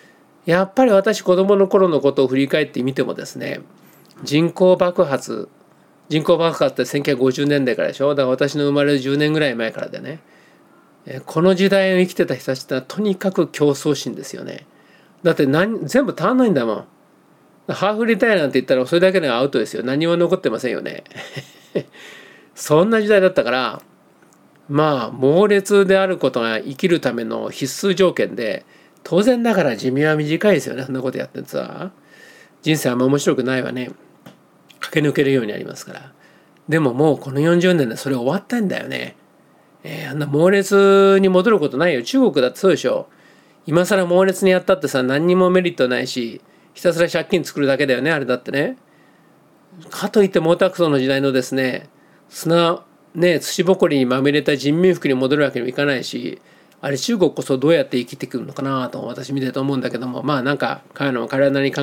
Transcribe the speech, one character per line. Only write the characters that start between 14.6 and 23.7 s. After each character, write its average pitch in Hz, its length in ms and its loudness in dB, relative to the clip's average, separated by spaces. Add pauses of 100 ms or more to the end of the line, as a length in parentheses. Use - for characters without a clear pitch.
だ 165 100 2
っ - 20 0
て 147 120 2
何、 175 400 0
全 254 200 0
部 165 120 -6
足 196 160 0
ん - 40 2
な 254 80 4
い 214 40 2
ん 170 40 2
だ 123 120 0
も 113 60 -2
ん。 104 120 -6 (840)
ハ 202 240 -2
ー 214 40 -4
フ 226 100 -2
リ 220 120 2
タ 240 100 2
イ 220 40 4
ア 196 40 4
な 151 100 0
ん 127 40 -2
て 135 80 2
言 127 60 0
っ - 20 -14
た 135 80 2
ら 127 120 0
そ 170 80 -2
れ 175 60 4
だ 185 120 4
け 185 80 2
で 147 100 -2
ア 120 120 0
ウ 139 80 0
ト 131 80 -2
で 110 80 0
す - 100 -10
よ。 - 60 -4
何 139 240 -2
も 170 100 2
残 175 200 2
っ 185 40 -10
て 123 100 0
ま 110 80 -4
せ 123 120 -6
ん - 20 -4
よ 85 80 -6
ね。 - 240 -10 (680)
<laughs> - 100 -2 (680)
そ 151 300 2
ん 220 60 0
な 220 100 2
時 208 80 -2
代 208 120 6
だ 185 80 4
っ 185 40 2
た 123 120 -2
か 120 60 -2
ら、 123 320 -4 (840)